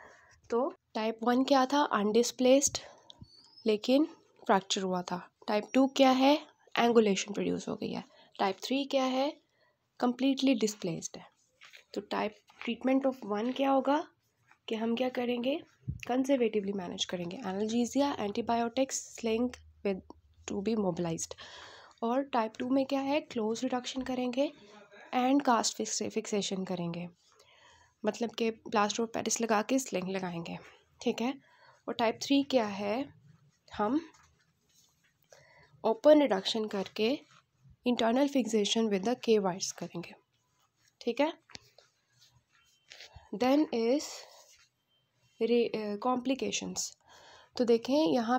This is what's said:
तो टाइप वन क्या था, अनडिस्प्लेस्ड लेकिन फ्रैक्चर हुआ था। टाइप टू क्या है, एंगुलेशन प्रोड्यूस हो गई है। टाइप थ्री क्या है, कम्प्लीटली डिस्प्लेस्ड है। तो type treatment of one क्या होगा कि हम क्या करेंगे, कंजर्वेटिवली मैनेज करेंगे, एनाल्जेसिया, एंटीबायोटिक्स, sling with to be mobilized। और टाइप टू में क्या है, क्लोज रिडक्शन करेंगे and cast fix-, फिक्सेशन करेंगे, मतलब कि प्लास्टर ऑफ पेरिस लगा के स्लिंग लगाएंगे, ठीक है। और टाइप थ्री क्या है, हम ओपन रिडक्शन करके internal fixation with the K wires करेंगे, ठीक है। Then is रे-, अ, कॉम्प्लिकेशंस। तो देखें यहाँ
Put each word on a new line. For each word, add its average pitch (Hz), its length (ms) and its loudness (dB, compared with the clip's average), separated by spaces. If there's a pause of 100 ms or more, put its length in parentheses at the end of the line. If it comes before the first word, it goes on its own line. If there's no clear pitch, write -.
(500)
तो 254 240 0 (200)
टाइप 220 280 -2
वन 247 220 2
क्या 262 220 4
था, 285 160 2
अनडिस्प्लेस्ड 240 960 4 (880)
लेकिन 247 380 4 (420)
फ्रैक्चर 196 360 2
हुआ 185 200 -2
था। 180 280 -10 (180)
टाइप 208 160 0 (100)
टू 262 120 6
क्या 269 240 6
है, 269 280 6 (400)
एंगुलेशन 220 540 4
प्रोड्यूस 180 360 -4
हो - 60 -6
गई - 180 -8
है। - 120 -8 (340)
टाइप 196 260 0
थ्री 277 200 -4
क्या 269 200 0
है, 262 400 -2 (560)
कम्प्लीटली 262 540 2
डिस्प्लेस्ड 196 640 -4
है। - 80 -20 (680)
तो 208 60 -4
type 202 340 -4 (260)
treatment 262 460 0
of 262 80 0 (180)
one 233 240 -4
क्या 269 140 0
होगा 269 360 2 (640)
कि 226 60 -4
हम 226 220 -2
क्या 254 120 -2
करेंगे, 247 520 -2 (480)
कंजर्वेटिवली 240 640 0
मैनेज 180 320 -6
करेंगे, 175 320 -8
एनाल्जेसिया, 226 840 -2
एंटीबायोटिक्स, 233 1000 -2
sling 226 280 0 (380)
with 196 140 0 (480)
to 196 200 -4
be 226 100 0
mobilized। 170 560 -2 (680)
और 240 200 0
टाइप 233 360 -2
टू 254 120 -6
में 269 160 2
क्या 277 140 -2
है, 277 200 0
क्लोज 226 420 -4
रिडक्शन 254 400 -4
करेंगे 254 500 -2 (640)
and 262 340 2
cast 220 320 2
fix-, 214 300 -4
फिक्सेशन 202 540 -4
करेंगे, 175 440 -6 (960)
मतलब 240 260 -2
कि 226 200 -2
प्लास्टर 208 520 -2
ऑफ 226 120 -2
पेरिस 214 260 -2
लगा 220 220 2
के 254 160 0
स्लिंग 185 300 -4
लगाएंगे, 180 500 -8 (440)
ठीक 226 180 -2
है। 254 140 -2 (540)
और 240 60 -6
टाइप 233 280 -2
थ्री 277 200 2
क्या 254 240 0
है, 208 460 -6 (640)
हम 233 240 0 (1800)
ओपन 294 380 8
रिडक्शन 214 420 0
करके 214 540 -2 (720)
internal 247 400 2
fixation 226 640 2
with 190 140 0
the 233 100 0 (140)
K 220 100 6
wires 190 340 -2
करेंगे, - 400 -10 (880)
ठीक 240 200 -4
है। 311 120 2 (2000)
Then 262 300 4 (100)
is 240 300 0 (1400)
रे-, 226 360 2
अ, 208 200 -6
कॉम्प्लिकेशंस। 233 1000 -4 (600)
तो 254 80 0
देखें 233 300 2
यहाँ 254 440 2